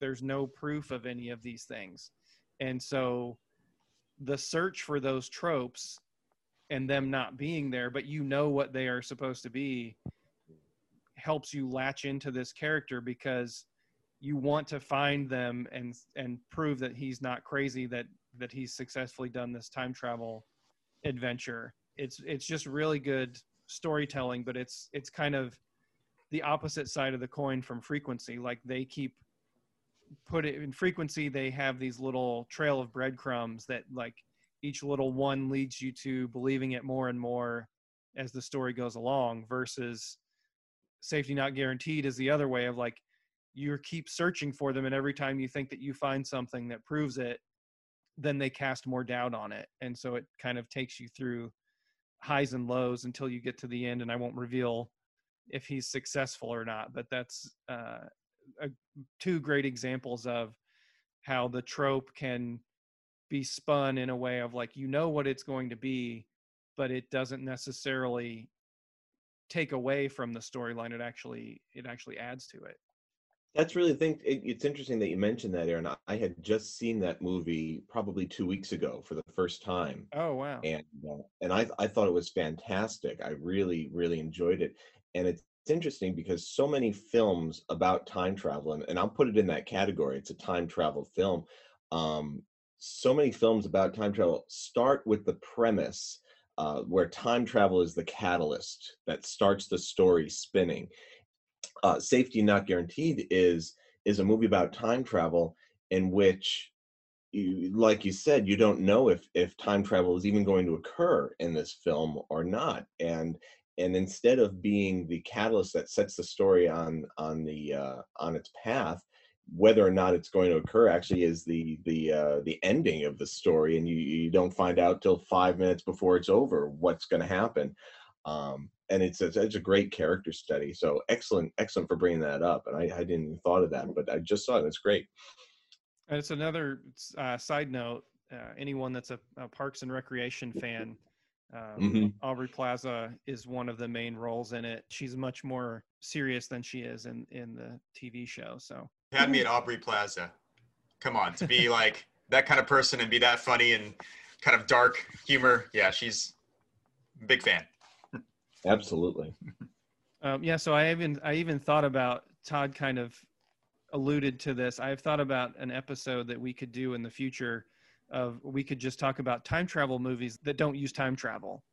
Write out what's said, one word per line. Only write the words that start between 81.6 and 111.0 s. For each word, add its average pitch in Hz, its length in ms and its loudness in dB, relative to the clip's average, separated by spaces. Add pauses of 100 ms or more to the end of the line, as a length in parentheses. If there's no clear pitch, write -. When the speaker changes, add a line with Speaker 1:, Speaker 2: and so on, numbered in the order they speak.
Speaker 2:
I 101 80 2
thought 104 220 2
it 87 60 4
was 87 160 0
fantastic. 92 920 -4
I - 60 -6 (100)
really, 87 520 0
really 85 260 0
enjoyed 82 440 0
it. 76 120 -2 (400)
And 90 120 0
it's, 85 160 -2 (200)
it's 151 100 0
interesting 143 420 -2
because 85 340 -4
so - 180 2
many 135 240 2
films 90 800 2
about 82 380 2
time 95 280 -2
travel, 76 380 -4
and, 76 160 -6
and 87 100 -2
I'll 98 100 2
put 135 200 4
it 104 80 -2
in 104 120 8
that 78 180 -2
category, 85 500 0
it's - 140 -10
a - 40 -12
time 87 320 -2
travel 76 380 0 (100)
film. 87 300 2 (480)
Um, 76 500 -2 (360)
so - 340 2
many 143 180 4
films 113 360 4
about 95 260 2
time 104 200 0
travel 92 360 2
start - 560 2
with 107 220 2
the - 80 2
premise, - 840 0 (360)
uh, 76 260 -2
where 87 260 2
time 120 360 0
travel 98 380 6
is 82 120 0
the 85 100 -4
catalyst - 920 -2 (100)
that 80 200 -6
starts 98 420 2
the - 80 0
story 87 540 4
spinning. - 580 -2 (920)
Uh, 90 180 6
Safety 123 400 2
Not 101 260 6
Guaranteed 95 640 0
is, 87 440 4 (320)
is 104 120 4
a 95 60 4
movie 110 220 6
about 92 260 4
time 117 320 0
travel 85 520 2 (340)
in 92 200 4
which, 95 640 4 (600)
you, 92 420 0
like 107 300 6
you 95 80 0
said, 110 360 4
you 98 80 4
don't 107 240 6
know 104 300 8
if, - 240 2
if 90 240 2
time 101 240 4
travel 90 340 4
is 90 80 0
even 101 200 4
going 95 200 6
to 85 100 2
occur 104 640 2